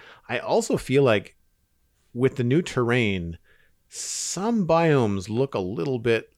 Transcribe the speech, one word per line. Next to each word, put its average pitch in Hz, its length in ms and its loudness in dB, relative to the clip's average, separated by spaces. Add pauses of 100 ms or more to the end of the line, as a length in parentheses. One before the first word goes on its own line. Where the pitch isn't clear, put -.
(300)
I 120 100 -4
also 214 380 0
feel 131 260 0
like 107 320 2 (800)
with 131 220 0
the 127 80 -2
new 135 180 2
terrain, 107 760 -2 (520)
some - 800 -4
biomes 131 640 2
look 123 260 -2
a 110 40 -2
little 127 380 -2
bit 113 400 0